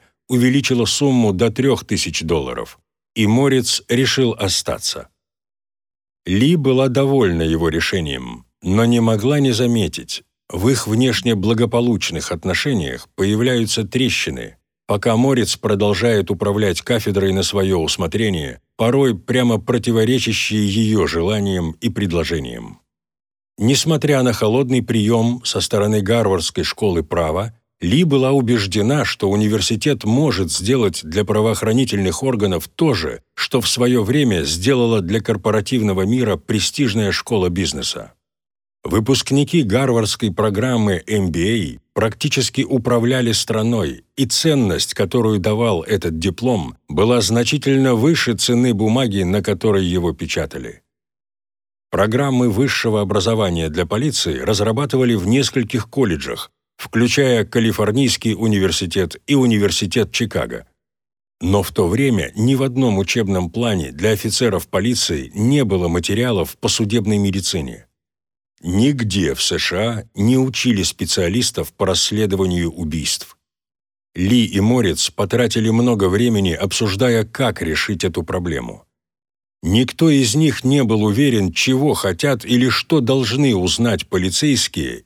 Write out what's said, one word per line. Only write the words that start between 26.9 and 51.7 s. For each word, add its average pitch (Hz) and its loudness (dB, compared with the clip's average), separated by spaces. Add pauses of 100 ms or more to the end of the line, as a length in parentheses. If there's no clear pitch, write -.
права, 85 -2 (260)
Ли 107 2
была 135 2
убеждена, 117 2
что - -2
университет 107 0
может 110 0
сделать 104 0
для 87 -2
правоохранительных 107 0
органов 101 0
то 156 0
же, 80 -4 (120)
что - -2
в 110 -2
свое 123 2
время 117 2
сделала 113 2
для 98 -2
корпоративного 107 0
мира 110 0
престижная 107 0
школа 92 0
бизнеса. 76 -6 (680)
Выпускники 139 0
гарвардской 113 0
программы 104 0
M 98 0
B 90 -2
A - -18 (160)
практически 123 -2
управляли 120 0
страной, 110 -2 (120)
и 139 2
ценность, 123 0
которую 107 0
давал 107 0
этот 85 -2
диплом, 90 -2 (120)
была 113 2
значительно 131 2
выше 123 2
цены 120 2
бумаги, 110 0
на 92 0
которой 98 0
его 87 0
печатали. 73 -8 (1080)